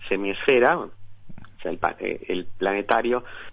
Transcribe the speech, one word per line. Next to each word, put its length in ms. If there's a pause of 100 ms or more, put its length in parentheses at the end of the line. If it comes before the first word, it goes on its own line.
(100)
semiesfera. 640
O 140 (720)
sea, 80
el 80
pa-, 200
eh, 300
el 160
planetario, 800 (280)